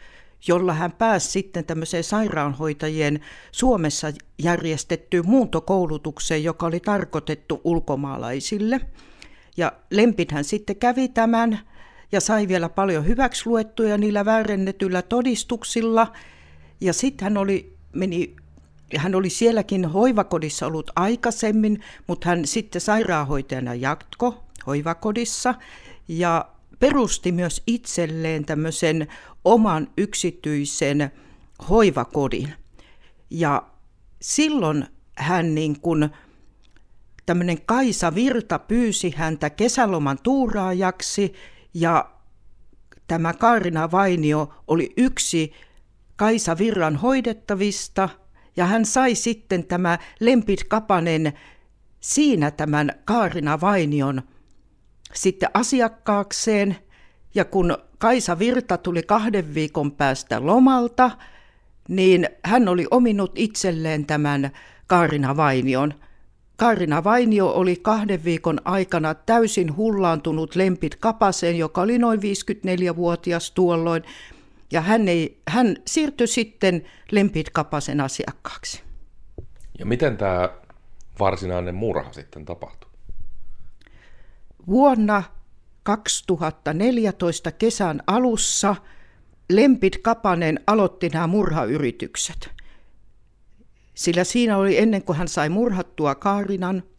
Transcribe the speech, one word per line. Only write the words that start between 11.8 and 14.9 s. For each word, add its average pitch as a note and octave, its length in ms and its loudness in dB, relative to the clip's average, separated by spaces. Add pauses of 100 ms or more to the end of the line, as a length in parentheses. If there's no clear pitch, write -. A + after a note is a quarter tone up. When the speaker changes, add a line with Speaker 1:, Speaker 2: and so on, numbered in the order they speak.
Speaker 1:
ja G3+ 100 2
sai G#3 260 0
vielä F3 220 0
paljon E3+ 380 0
hyväksiluettuja A3+ 920 0
niillä G#3 280 0
väärennetyillä G3 760 0